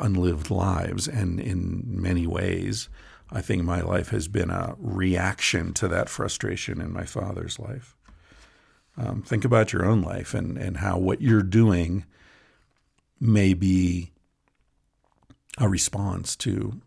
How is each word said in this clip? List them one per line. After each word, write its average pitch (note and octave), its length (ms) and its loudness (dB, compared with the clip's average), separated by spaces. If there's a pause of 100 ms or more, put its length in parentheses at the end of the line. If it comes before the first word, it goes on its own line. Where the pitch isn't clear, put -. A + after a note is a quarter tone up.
unlived F2+ 500 2
lives. F2+ 560 0
And F#2 320 -2
in F2+ 460 -4
many F2+ 420 -2
ways, F2+ 600 -2 (420)
I G#2 120 -4
think F#2 220 -2
my F2 180 0
life F2 260 -2
has F2+ 180 -2
been F2+ 220 -2
a F2 300 -4
reaction F#2 960 0
to G2 140 0
that F2 200 0
frustration - 720 -4
in E2+ 100 -6
my F2+ 140 -6
father's F#2 540 -8
life. A#2 360 -12 (1000)
Um, G#2 260 -4
think - 220 -2
about A2+ 300 4
your F#2 100 2
own G#2+ 160 6
life F2+ 320 -4
and, F2 240 -2
and F#2+ 220 -6
how F#2 180 0
what F#2 240 0
you're A2+ 220 6
doing F#2 640 4 (1120)
may G#2 320 6
be F2+ 600 2 (1500)
a A2 100 4
response F#2+ 680 -2
to G#2 500 -4